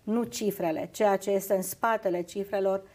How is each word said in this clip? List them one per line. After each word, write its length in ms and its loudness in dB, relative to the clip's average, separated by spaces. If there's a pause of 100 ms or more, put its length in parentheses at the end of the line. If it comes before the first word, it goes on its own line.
nu 200 0
cifrele. 680 -2
Ceea 260 4
ce 140 -2
este 220 2
în 80 2
spatele 600 0
cifrelor 600 -2 (140)